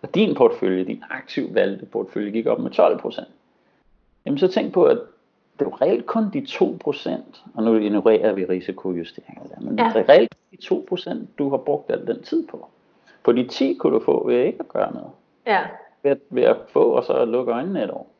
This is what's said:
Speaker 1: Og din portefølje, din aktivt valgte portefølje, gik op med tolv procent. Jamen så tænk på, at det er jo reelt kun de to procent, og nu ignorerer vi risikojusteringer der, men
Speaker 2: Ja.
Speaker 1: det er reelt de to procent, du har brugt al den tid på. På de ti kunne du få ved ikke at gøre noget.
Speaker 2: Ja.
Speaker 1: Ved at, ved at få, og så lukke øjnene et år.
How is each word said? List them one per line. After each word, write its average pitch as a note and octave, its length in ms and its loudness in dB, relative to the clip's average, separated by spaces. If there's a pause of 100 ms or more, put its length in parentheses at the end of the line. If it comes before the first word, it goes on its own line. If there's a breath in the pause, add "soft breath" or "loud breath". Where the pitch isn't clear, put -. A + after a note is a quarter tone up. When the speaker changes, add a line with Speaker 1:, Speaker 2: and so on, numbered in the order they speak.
Speaker 1:
Og - 120 -12
din G3+ 200 2
portefølje, F#2+ 500 4
din - 260 -8
aktivt - 440 -8
valgte G2 320 0
portefølje, G#2 440 -6
gik A2+ 160 -2
op A#2 140 0
med B2 100 -6
tolv - 280 2
procent. - 300 -10 (960)
Jamen C#3+ 120 -2
så F#3 100 4
tænk - 240 -2
på, F3 120 4
at C#3 140 6 (600)
det C#3 80 0
er - 40 -6
jo - 60 -14
reelt - 300 0
kun A3 260 -2
de - 140 -6
to - 340 -2
procent, - 640 -8 (100)
og A2 80 -4
nu A2+ 140 4
ignorerer G#2+ 560 4
vi F#2+ 120 -2
risikojusteringer F2+ 1000 -6
der, - 180 -18
men - 180 -6
Speaker 2:
Ja. A#3 60 4 (100)
Speaker 1:
det - 20 4
er G#2+ 120 2
reelt - 260 6 (160)
de F#3+ 60 -20
to - 320 -4
procent, - 500 -8
du C#3+ 120 -2
har C#3 60 -2
brugt - 340 -4
al - 160 -4
den A#2+ 160 -6
tid - 240 -4
på. - 200 -16 (580 soft breath)
På B2+ 80 4
de B2 140 2
ti - 280 -2
kunne - 200 0
du A2 100 4
få - 220 0
ved B2 180 2
ikke - 160 -2
at - 80 -14
gøre - 260 -2
noget. - 160 -14 (360)
Speaker 2:
Ja. G3+ 140 0 (420)
Speaker 1:
Ved C#3+ 80 2
at, C#3 80 0 (120)
ved B2 120 0
at - 140 6 (120)
få, - 140 2
og B2 220 2
så C3 200 0
lukke A#2+ 280 -2
øjnene C#3 320 -4
et F#2+ 60 -6
år. - 300 -14